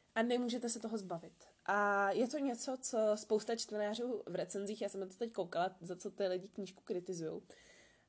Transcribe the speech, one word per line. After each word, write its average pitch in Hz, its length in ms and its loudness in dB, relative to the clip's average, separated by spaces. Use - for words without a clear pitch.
a 226 80 2
nemůžete 240 460 0
se 226 120 2
toho 220 180 -4
zbavit. 175 460 -8
A 202 440 4
je 233 180 4
to 302 100 -2
něco, 262 420 0
co - 180 6
spousta 214 420 0
čtenářů 214 680 -2
v 175 80 -6
recenzích, 202 480 -2
já 202 60 -2
jsem 196 120 -2
na 190 60 -4
to 190 80 -14
teď 233 180 -6
koukala, 180 480 -2
za 180 160 -6
co 202 140 -6
ty 196 160 -2
lidi 185 220 -2
knížku 185 360 -10
kritizujou. 180 580 -4